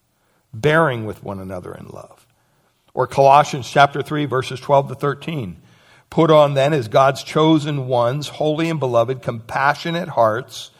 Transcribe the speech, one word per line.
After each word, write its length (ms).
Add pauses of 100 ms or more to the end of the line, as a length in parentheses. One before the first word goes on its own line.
(540)
Bearing 500
with 200
one 160
another 340
in 140
love. 380 (680)
Or 140
Colossians 600
chapter 320
three, 260
verses 340
twelve 280
to 60
thirteen. 680 (480)
"Put 220
on 240
then 180
as 140
God's 380
chosen 640
ones, 400
holy 420
and 80
beloved, 440
compassionate 880
hearts." 680